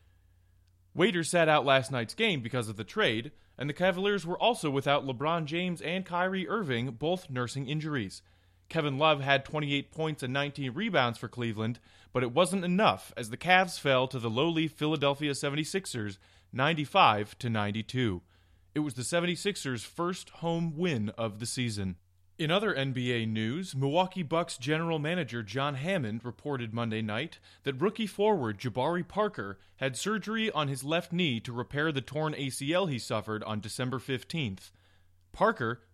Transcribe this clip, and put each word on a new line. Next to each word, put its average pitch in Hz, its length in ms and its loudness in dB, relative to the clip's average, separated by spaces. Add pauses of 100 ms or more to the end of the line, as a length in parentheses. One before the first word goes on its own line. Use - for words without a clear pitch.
(920)
Waiters 175 380 2
sat 165 180 6
out 151 160 6
last 135 280 4
night's 117 220 -2
game 202 260 0
because 117 280 -2
of 107 80 -8
the 110 80 -6
trade, 143 460 0 (260)
and 135 120 -6
the 143 60 -4
Cavaliers 185 520 0
were 170 120 -4
also 196 320 2
without 139 360 2
LeBron 151 380 0
James 170 360 -4
and 180 240 -4
Kyrie 185 440 0
Irving, 135 440 0
both 160 380 -2
nursing 127 380 -4
injuries. 147 540 -2 (460)
Kevin 147 300 0
Love 151 220 6
had 135 240 4
twenty-eight 143 480 -2
points 156 300 -4
and 127 100 -2
nineteen 139 400 -2
rebounds 147 460 2
for 120 100 -8
Cleveland, 113 500 -2 (340)
but 123 100 2
it 120 100 -2
wasn't 175 320 2
enough 180 520 2
as 110 140 -8
the 120 60 -6
Cavs 185 420 4
fell 131 300 4
to 131 100 -4
the 113 120 -2
lowly 160 380 2
Philadelphia 143 680 0
seventy-sixers, 143 840 -4 (340)
ninety-five 135 840 4
to 120 120 -4
ninety-two. 107 720 -2 (500)
It 151 80 -2
was 147 140 -4
the 123 100 -8
seventy-sixers 170 800 -2
first - 480 -6
home 170 460 -4
win 139 420 0
of 107 220 -4
the 117 60 -6
season. 101 500 -4 (420)
In 156 140 0
other 202 200 2
N 135 200 0
B 123 200 0
A 117 140 2
news, 110 480 -2
Milwaukee 170 480 2
Bucks 165 340 -2
general 160 440 0
manager 147 420 -2
John 135 320 -2
Hammond 131 500 -2
reported 123 480 -6
Monday 113 300 -2
night 110 380 -4 (240)
that 135 160 -2
rookie 214 260 0
forward 180 520 2
Jabari 143 480 0
Parker 156 520 -4 (180)
had 131 200 -2
surgery 220 560 0
on 147 160 0
his 131 160 -4
left 160 280 -2
knee 160 280 2
to 123 120 -10
repair 139 380 -2
the 135 100 0
torn 151 360 -4
A 135 140 -4
C 139 220 -4
L 185 140 4
he 139 140 -2
suffered 107 420 -4
on 107 180 -4
December 127 380 -4
fifteenth. 165 720 -6 (640)
Parker, 220 500 2 (120)